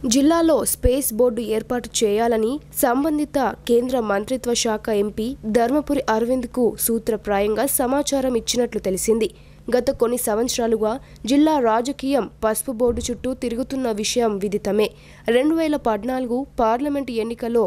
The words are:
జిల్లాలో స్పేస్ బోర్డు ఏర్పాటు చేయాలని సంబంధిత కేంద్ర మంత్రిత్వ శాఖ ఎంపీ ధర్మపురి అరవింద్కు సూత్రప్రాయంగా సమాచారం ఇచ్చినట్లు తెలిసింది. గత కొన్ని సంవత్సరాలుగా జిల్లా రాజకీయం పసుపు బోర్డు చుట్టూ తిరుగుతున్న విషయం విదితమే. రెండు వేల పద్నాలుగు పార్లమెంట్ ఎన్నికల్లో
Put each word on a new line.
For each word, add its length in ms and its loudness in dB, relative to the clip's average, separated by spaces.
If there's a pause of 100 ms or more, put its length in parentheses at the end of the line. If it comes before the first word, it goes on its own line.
(140)
జిల్లాలో 440 4 (160)
స్పేస్ 360 0 (100)
బోర్డు 220 2 (160)
ఏర్పాటు 320 -4 (100)
చేయాలని 520 2 (300)
సంబంధిత 580 2 (300)
కేంద్ర 300 2 (120)
మంత్రిత్వ 420 -2 (100)
శాఖ 260 -2 (140)
ఎంపీ 260 -4 (300)
ధర్మపురి 440 2 (140)
అరవింద్కు 500 0 (200)
సూత్రప్రాయంగా 800 0 (120)
సమాచారం 640 2
ఇచ్చినట్లు 460 -2
తెలిసింది. 400 0 (440)
గత 160 0 (100)
కొన్ని 260 2
సంవత్సరాలుగా 640 0 (400)
జిల్లా 220 6 (140)
రాజకీయం 600 0 (180)
పసుపు 360 -2
బోర్డు 280 2
చుట్టూ 220 -6 (140)
తిరుగుతున్న 560 -4
విషయం 320 0 (120)
విదితమే. 440 0 (480)
రెండు 240 4
వేల 160 0 (100)
పద్నాలుగు 520 -2 (240)
పార్లమెంట్ 500 0 (120)
ఎన్నికల్లో 420 -2